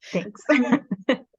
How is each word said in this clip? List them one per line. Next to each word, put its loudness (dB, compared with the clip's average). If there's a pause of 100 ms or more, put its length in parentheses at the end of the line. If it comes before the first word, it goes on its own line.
(120)
Thanks. -8
<laughs> 0